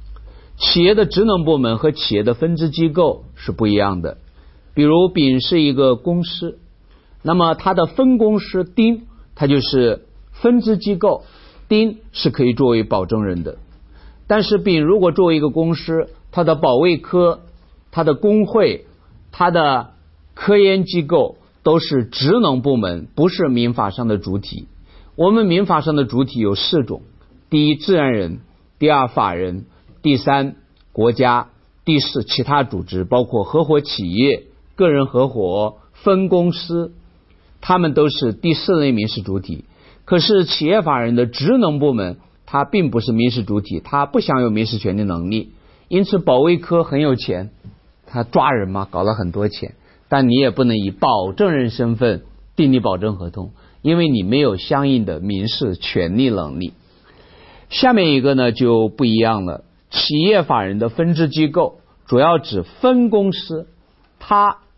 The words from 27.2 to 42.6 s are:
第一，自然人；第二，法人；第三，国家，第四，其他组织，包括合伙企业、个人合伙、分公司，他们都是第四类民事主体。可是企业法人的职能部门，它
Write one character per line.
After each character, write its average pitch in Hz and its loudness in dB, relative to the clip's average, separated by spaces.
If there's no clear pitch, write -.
第 151 2
一， 147 2
自 190 -2
然 143 2
人； 92 -4
第 147 2
二， 135 2
法 104 -2
人； 90 -6
第 139 2
三， 139 -2
国 113 2
家， 123 0
第 156 2
四， 127 -4
其 - -4
他 139 0
组 95 -8
织， 92 -6
包 123 0
括 113 -2
合 156 0
伙 147 2
企 98 -6
业、 120 0
个 180 2
人 139 2
合 127 0
伙、 107 -4
分 190 0
公 175 2
司， 170 -6
他 185 2
们 160 0
都 151 4
是 117 -4
第 165 -2
四 170 0
类 139 2
民 110 -2
事 110 -8
主 95 -6
体。 80 -12
可 180 2
是 190 2
企 - -4
业 196 2
法 147 0
人 120 0
的 123 2
职 143 -2
能 165 0
部 143 2
门， 92 -4
它 143 -2